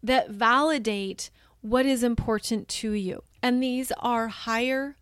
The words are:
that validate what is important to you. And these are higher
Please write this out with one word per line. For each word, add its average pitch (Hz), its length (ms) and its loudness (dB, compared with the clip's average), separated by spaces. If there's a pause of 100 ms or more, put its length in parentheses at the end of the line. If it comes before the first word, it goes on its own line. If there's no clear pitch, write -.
that 254 280 2
validate 220 1000 2 (300)
what 247 260 2
is 262 160 2
important 226 680 0
to - 220 -4
you. 202 320 -4 (180)
And 247 220 2
these 254 380 -2
are 233 260 0
higher 254 760 -2